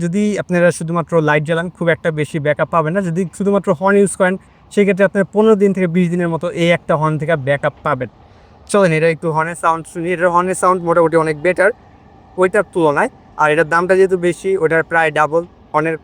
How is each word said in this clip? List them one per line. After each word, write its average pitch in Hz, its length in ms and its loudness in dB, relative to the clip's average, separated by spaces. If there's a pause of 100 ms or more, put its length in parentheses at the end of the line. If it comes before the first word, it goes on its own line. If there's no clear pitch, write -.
যদি 180 200 -2 (180)
আপনারা 175 360 2
শুধুমাত্র 170 360 -6 (160)
লাইট 151 180 2
জ্বালান, 165 200 -4 (100)
খুব 170 180 -4
একটা 175 140 -6 (100)
বেশি 156 260 -4
ব্যাকআপ 147 300 -2
পাবেন 156 200 0
না। 202 140 -2
যদি 165 120 -4 (160)
শুধুমাত্র 202 320 -2 (100)
হর্ন 196 220 2
ইউজ 196 180 0
করেন, 185 160 2 (380)
সেক্ষেত্রে 202 360 2
আপনার 196 240 0
পনেরো 220 300 4
দিন 196 120 4
থেকে 185 200 -2
বিশ 180 180 2
দিনের 175 200 -2
মতো 165 140 -4 (160)
এই 170 140 2
একটা - 220 -4
হর্ন 156 220 0
থেকে 156 120 -2 (140)
ব্যাকআপ 143 280 -2 (100)
পাবেন। 131 240 -4 (640)
চলেন, 190 260 2
এটা 160 180 2
একটু 170 200 -8
হর্নের 165 280 -4
সাউন্ড 160 280 0
শুনি। 170 240 -8
এটার 175 200 0
হর্নের 180 260 0
সাউন্ড 185 260 2
মোটামুটি 165 360 2
অনেক 156 120 -2 (100)
বেটার 185 240 2 (720)
ওইটার 185 320 0
তুলনায়। 165 360 0 (320)
আর 156 120 4
এটার 160 200 2
দামটা 175 260 2
যেহেতু 190 180 2 (100)
বেশি, 175 220 -4 (140)
ওটার 160 280 2
প্রায় 165 260 2
ডাবল, 151 240 0 (320)
হর্নের 156 300 0